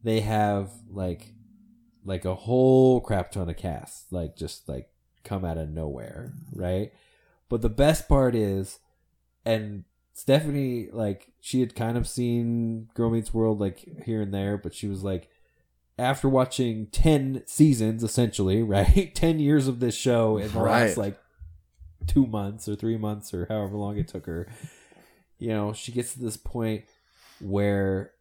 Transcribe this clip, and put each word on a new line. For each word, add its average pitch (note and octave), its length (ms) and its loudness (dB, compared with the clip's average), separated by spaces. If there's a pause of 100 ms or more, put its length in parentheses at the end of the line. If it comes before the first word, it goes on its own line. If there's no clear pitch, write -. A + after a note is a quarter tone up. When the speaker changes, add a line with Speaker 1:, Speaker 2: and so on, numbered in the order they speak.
Speaker 1:
they A2 180 2
have, G#2 500 0 (200)
like, F#2 420 -8 (720)
like, F#2+ 200 -6
a F#2 100 -2
whole C3 640 6
crap F#2+ 320 -2
ton F2+ 180 -4
of E2 60 -6
cast, - 560 -10
like, E2 240 -6
just, - 320 -12
like, C2+ 220 -10 (340)
come F#2+ 200 -6
out E2 140 -4
of D#2 120 -6
nowhere, D#2 600 -10 (220)
right? F#2 380 -4 (560)
But A#2 140 -2
the A#2 80 2
best C#3+ 380 2
part C3 260 4
is, G2 440 0 (680)
and G#2+ 400 -2 (280)
Stephanie, C#3 800 0
like, G#2 480 -4
she - 200 -2
had A#2+ 140 0
kind A#2 240 -2
of A#2 100 -2
seen A#2 840 -2
Girl A#2 160 0
Meets A2+ 240 -2
World, A2 260 2
like, - 440 -6
here A2 180 -4
and G2 100 -6
there, G2 260 -2
but - 160 -10
she - 120 -10
was G2 160 -6
like, F#2+ 260 -4 (720)
after C3+ 300 0
watching B2+ 580 0
ten C#3 600 2
seasons, A2+ 580 4
essentially, G#2+ 580 2
<laughs> - 0 -
right? G#2+ 520 6
Ten E3 240 2
years C#3+ 300 4
of A#2+ 120 -4
this A#2+ 140 0
show A2+ 440 2
in G#2 140 -6
the A2+ 80 -2
Speaker 2:
Right. A2+ 260 4
Speaker 1:
last, F#2 120 0
like, G2+ 200 -4 (880)
two C3+ 200 4
months G#2+ 420 -6
or G#2 80 -2
three A2+ 200 -2
months G#2 380 -6
or F2+ 120 -4
however G#2 300 -4
long G#2 220 -6
it D#3+ 100 -4
took - 180 -12
her. E2+ 220 -8 (880)
You A#2 100 -6
know, G#2+ 240 -2
she A2 200 -12
gets A#2+ 220 -4
to B2+ 60 -14
this A2 160 -6
point A2 480 -4 (560)
where G2 800 0